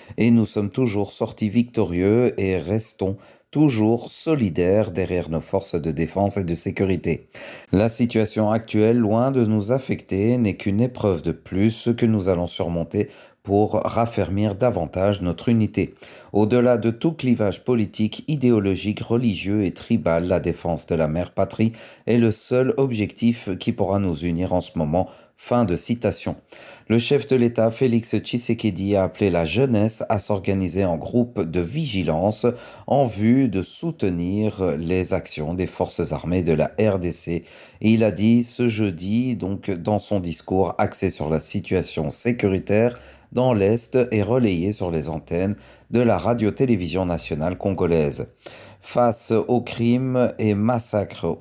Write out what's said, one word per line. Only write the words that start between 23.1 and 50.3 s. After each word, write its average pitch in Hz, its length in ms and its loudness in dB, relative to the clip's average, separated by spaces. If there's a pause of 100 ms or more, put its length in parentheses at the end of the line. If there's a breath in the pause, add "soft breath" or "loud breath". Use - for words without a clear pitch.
qui - 120 -2
pourra 101 280 0
nous 87 220 -2
unir 87 300 -2
en 90 100 2
ce - 180 -6
moment. 82 300 0 (260 loud breath)
Fin 120 280 0
de 95 120 0
citation. 104 600 -4 (500 loud breath)
Le 110 100 4
chef 139 300 2
de 131 80 2
l'État, 117 340 2
Félix 117 480 0
Tshisekedi, 101 800 -2
a 95 80 4
appelé 95 260 0
la 85 160 2
jeunesse 110 640 0
à 110 80 0
s'organiser 95 680 -2
en 85 120 0
groupe 120 420 -2
de 82 200 -2
vigilance 98 880 -2 (400 loud breath)
en 135 180 2
vue 113 420 2
de 95 140 -2
soutenir 95 1160 -2
les 90 360 -2
actions 82 400 -4
des 87 140 -2
forces 85 460 -4
armées 85 280 -2
de 82 120 0
la 76 260 0
R 104 180 2
D 87 140 -4
C. 85 320 -6 (380 loud breath)
Et 110 100 4
il 113 120 4
a 107 80 4
dit 113 320 4
ce 120 240 -2
jeudi, 107 680 -2
donc, 95 340 -6
dans 98 300 -2
son 104 200 -2
discours 90 600 -2
axé 101 320 0
sur 76 180 -6
la 78 120 0
situation 82 680 -4
sécuritaire 107 880 0 (360 loud breath)
dans 123 200 2
l'Est 110 440 2 (160)
et 107 80 2
relayé 101 500 2
sur 95 200 -4
les 78 180 -2
antennes 85 480 -2 (340 loud breath)
de 113 80 2
la 117 180 4
radio-télévision 101 880 0
nationale 85 520 -4
congolaise. 82 680 0 (520 loud breath)
Face - 520 0
aux 117 300 2
crimes 123 760 0